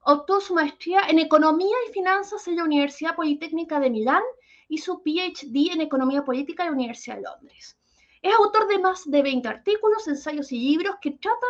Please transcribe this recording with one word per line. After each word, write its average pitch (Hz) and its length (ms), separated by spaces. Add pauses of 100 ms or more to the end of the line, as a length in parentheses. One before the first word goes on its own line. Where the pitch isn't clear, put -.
Obtuvo 294 360
su 370 140
maestría 330 560
en 320 100
Economía 311 560 (140)
y - 20
Finanzas 392 560
en 349 80
la 339 80
Universidad 302 520
Politécnica 320 640
de 262 100
Milán 240 340 (460)
y 311 80
su 359 260
P 311 180
H 359 280
D 277 240
en 320 80
Economía 277 420
Política 277 400
de 339 60
la 294 60
Universidad 233 420
de 196 60
Londres. - 540 (460)
Es 392 120
autor 415 320
de 403 100
más 370 320
de 277 140
veinte 254 240
artículos, 427 600
ensayos 294 440
y 240 80
libros 320 420
que 294 80
tratan 466 400